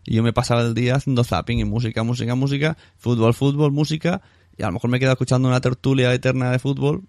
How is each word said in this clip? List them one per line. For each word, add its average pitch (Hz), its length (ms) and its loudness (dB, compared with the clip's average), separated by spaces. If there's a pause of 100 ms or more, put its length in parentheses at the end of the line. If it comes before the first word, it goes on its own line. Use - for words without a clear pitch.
y 113 120 -2
yo 113 80 4
me 117 80 2
pasaba 120 300 0
el 117 120 -2
día 123 220 0
haciendo 131 260 0
zapping 117 380 -2
y 107 40 0
música, 113 380 -2
música, 120 320 -2
música, 139 420 0 (200)
fútbol, 120 360 2
fútbol, 143 380 2
música, 156 500 -2 (360)
y 107 80 -6
a - 20 -2
lo 90 60 -2
mejor 120 180 -4
me 123 60 2
he 127 40 -4
quedado 131 120 2
escuchando 127 340 0
una 127 140 2
tertulia 127 520 0
eterna 127 380 0
de 127 80 0
fútbol, 139 500 -2